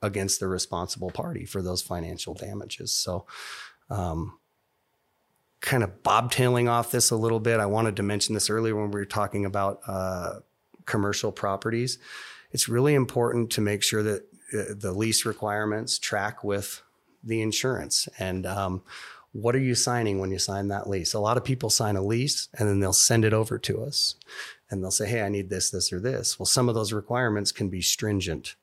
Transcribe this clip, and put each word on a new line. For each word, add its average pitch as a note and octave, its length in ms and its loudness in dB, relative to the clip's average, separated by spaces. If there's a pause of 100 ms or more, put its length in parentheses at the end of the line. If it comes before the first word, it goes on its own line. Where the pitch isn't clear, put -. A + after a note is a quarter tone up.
against G2 380 0
the G2 60 -2
responsible F2+ 640 -4
party - 360 -6
for G2 160 -4
those F2+ 200 -2
financial E2 520 -6
damages. G2+ 580 -8
So, - 340 -2 (640)
um, F2 480 -4 (1200)
kind B2+ 200 2
of F#2 220 -4
bobtailing A#2+ 640 4
off A#2 240 2
this A#2+ 180 4
a A#2 60 0
little A2+ 240 2
bit, A2+ 220 4
I G#2 40 4
wanted G#2+ 300 2
to G#2 80 0
mention G2+ 300 0
this G#2 160 0
earlier A2+ 260 2
when G#2 160 -2
we G2+ 80 -2
were G2 60 -4
talking G2+ 400 0
about, G2 420 0
uh, F#2 520 -4 (460)
commercial G2+ 460 0
properties. A2+ 640 -2 (540)
It's - 160 0
really B2+ 260 4
important A#2+ 580 2
to A2+ 100 0
make G#2 200 0
sure G#2+ 220 0
that, G#2 200 -2 (300)
uh, G#2+ 240 -4
the G2+ 140 -4
lease G#2+ 340 2
requirements G#2+ 720 -2
track G#2 460 -2
with G2+ 380 -2 (420)
the A2+ 180 -2
insurance. - 680 0 (100)
And, F#2 260 -2
um, F#2+ 380 -2 (500)
what A#2 220 2
are C3+ 40 4
you C3 140 2
signing A2+ 460 2
when F#2+ 100 -2
you F#2+ 80 -2
sign G2 300 -2
that G2+ 200 -2
lease? F#2+ 260 -2
A A2 60 0
lot A2 180 4
of A2+ 60 0
people B2 280 0
sign G#2 240 2
a F#2+ 80 0
lease A#2+ 500 0
and G#2+ 160 2
then G2 100 4
they'll F#2 140 2
send A2+ 320 6
it G#2+ 80 6
over A2+ 240 2
to G2+ 260 -2
us. C#3 320 0 (540)
And G2 120 -2
they'll F#2 100 -2
say, G2+ 160 0
"Hey, A2+ 140 2
I G2+ 80 0
need G2 200 -2
this, F#2 200 0
this, F#2 240 -2
or F2+ 60 -2
this." B2 400 -2
Well, F#3 80 -2
some B2 220 4
of A2+ 40 2
those A2 200 0
requirements G#2+ 580 0
can G2+ 180 -2
be F#2 120 -4
stringent. F#2 800 0